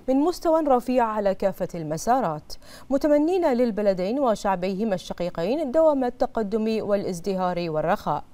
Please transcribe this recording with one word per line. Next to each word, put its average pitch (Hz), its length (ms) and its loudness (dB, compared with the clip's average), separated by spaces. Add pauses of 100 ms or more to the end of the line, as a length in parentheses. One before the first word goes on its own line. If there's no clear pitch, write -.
من 262 80 2
مستوى 320 460 2
رفيع 254 440 2
على 214 300 0
كافة 190 400 -2
المسارات، 160 800 -2 (360)
متمنين 294 640 2
للبلدين 208 680 0
وشعبيهما 196 760 0
الشقيقين 185 760 -4
دوام 302 320 4
التقدم 220 760 -2
والازدهار 180 880 -2
والرخاء. 156 540 0 (100)